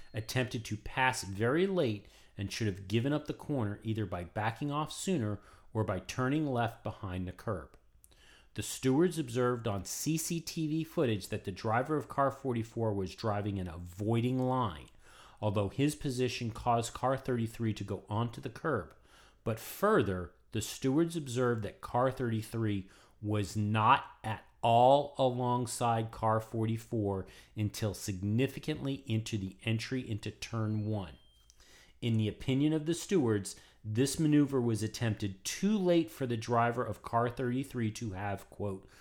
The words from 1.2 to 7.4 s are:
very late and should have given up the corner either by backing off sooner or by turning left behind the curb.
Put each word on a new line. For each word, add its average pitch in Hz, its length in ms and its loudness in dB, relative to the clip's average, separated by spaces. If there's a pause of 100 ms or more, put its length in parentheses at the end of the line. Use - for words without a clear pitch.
very 117 440 2
late 139 400 0 (320)
and 101 120 -4
should - 160 -2
have 95 220 -4
given 117 240 0
up 151 140 -2
the 156 80 -4
corner 110 480 -4
either 110 240 -2
by 87 180 -6
backing 113 460 -4
off 147 220 -4
sooner 110 480 -2 (340)
or 110 100 0
by 92 140 -2
turning 139 480 -2
left 117 360 -2
behind 92 440 -6
the 90 60 -6
curb. 87 360 -6 (840)